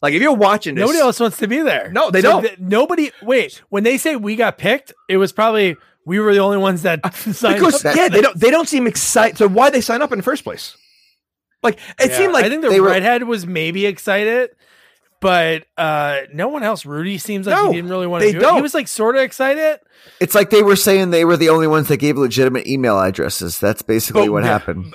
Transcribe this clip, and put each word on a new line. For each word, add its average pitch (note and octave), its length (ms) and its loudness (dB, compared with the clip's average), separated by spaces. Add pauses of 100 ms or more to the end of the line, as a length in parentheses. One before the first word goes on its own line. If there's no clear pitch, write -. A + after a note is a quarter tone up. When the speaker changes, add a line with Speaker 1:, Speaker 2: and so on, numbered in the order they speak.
Speaker 1:
Like, D3 100 0
if F3+ 80 0
you're D4 120 4
watching G3+ 420 0
this F#3 60 -2
Speaker 2:
Nobody D4+ 180 0
else B3+ 200 2
wants A#3 180 -2
to A3 100 -4
be C4 140 -2
there. F#3+ 300 -2
Speaker 1:
No, A#3 200 0
they F#3 100 2
Speaker 2:
So B3+ 100 4
Speaker 1:
don't. F#4+ 120 2
Speaker 2:
th-, G3 160 -6
nobody, C4 520 -2 (120)
wait, A3+ 460 -2
when G3+ 140 -2
they B3 140 0
say D#4 180 -2
we G#3+ 200 -6
got A3 220 -2
picked, A#3 340 -2 (160)
it F#3+ 100 0
was F#3+ 140 0
probably, G#3+ 460 0 (280)
we F#3 140 -2
were G#3+ 140 2
the G3+ 60 4
only G3+ 180 0
ones F#3+ 240 0
that E3+ 180 -2 (140)
<laughs> - 20 -
signed G#3 440 -2
Speaker 1:
Because, D#4 260 2
Speaker 2:
up. D4 100 0
Speaker 1:
yeah, F4 140 4
they G#3 120 2
don't, - 160 2
they A3+ 140 4
don't D#4+ 160 2
seem B3+ 200 0
excited. - 500 -2
So G#3+ 100 4
why A#3 220 4
they C4+ 120 0
sign A#3 200 -2
up C#4+ 100 -2
in A3+ 60 -4
the F#3 60 -4
first C#4+ 200 -4
place? - 320 -14 (840)
Like, A#3 160 0 (220)
it C4 120 2
Speaker 2:
Yeah, - 60 -2
Speaker 1:
seemed F#4+ 160 0
like C4 120 2
Speaker 2:
I A3 40 0
think D#4 140 -4
the B3+ 60 0
Speaker 3:
they F#3+ 100 4
were F#3+ 80 6
Speaker 2:
redhead G#3+ 360 2
was A3+ 220 -6
maybe F3 400 -4
excited, G#3+ 640 -2 (680)
but, E3 460 0 (120)
uh, D3 440 -2 (120)
no F3 140 -4
one C#4+ 160 -6
else. G#3 220 -4
Rudy D#3 320 -8
seems G3 280 -8
like C#4 120 -2
Speaker 1:
No, G#4 140 2
Speaker 2:
he F3 80 -2
didn't F3 120 -8
really F#3 160 -4
wanna F3 160 -4
Speaker 1:
they G#3+ 80 4
Speaker 2:
do E3 60 -2
it. F#3+ 40 -2
Speaker 1:
don't. D#4+ 140 4
Speaker 2:
He C#4 60 2
was, D4 120 -4
like, C#4+ 140 -4
sorta A#3 340 -2
excited. D4 580 -2 (420)
Speaker 3:
It's - 120 -2
like G#3 180 2
they G#3 120 6
were G3+ 140 4
saying F#3+ 340 2
they E3 140 2
were E3+ 100 4
the D#3+ 140 2
only D#3+ 180 4
ones D3+ 220 2
that D3 80 0
gave D3 200 0
legitimate B2+ 480 0
email B2 320 0
addresses. F#2 600 -4
That's G#2 220 -2
basically G#2+ 460 0
Speaker 1:
But G#2 40 0
Speaker 3:
what G#2 140 0
Speaker 1:
yeah, A2+ 60 0
Speaker 3:
happened. F#2 440 -4